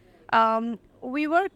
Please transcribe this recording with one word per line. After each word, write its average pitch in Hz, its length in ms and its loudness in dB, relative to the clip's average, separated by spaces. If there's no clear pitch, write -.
Um, 226 460 0
we 285 240 -4
were 349 280 2